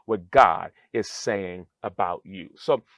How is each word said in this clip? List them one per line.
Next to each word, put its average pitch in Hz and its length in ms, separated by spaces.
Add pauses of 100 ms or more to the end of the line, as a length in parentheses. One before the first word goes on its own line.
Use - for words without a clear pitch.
what 95 260
God 107 400 (220)
is 113 160
saying 92 560 (180)
about 90 400
you. 90 320
So 135 260 (160)